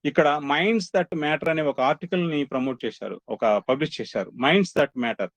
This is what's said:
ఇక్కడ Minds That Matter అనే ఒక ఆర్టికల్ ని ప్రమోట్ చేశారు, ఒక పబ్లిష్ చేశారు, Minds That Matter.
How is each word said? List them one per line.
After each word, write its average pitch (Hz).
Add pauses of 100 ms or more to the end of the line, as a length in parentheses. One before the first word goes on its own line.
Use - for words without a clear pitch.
ఇక్కడ 147
Minds 180 (120)
That 170
Matter 151
అనే 160
ఒక 139
ఆర్టికల్ 170
ని 147
ప్రమోట్ 131
చేశారు, 101
ఒక 117
పబ్లిష్ 127
చేశారు, 104
Minds 160
That 143 (140)
Matter. 104